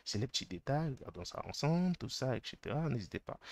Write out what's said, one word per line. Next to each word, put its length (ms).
c'est 140
les 100
petits 200
détails, 480
regardons 300
ça 200
ensemble, 520
tout 120
ça, 260
et 80
cetera. 460
N'hésitez 300
pas. 200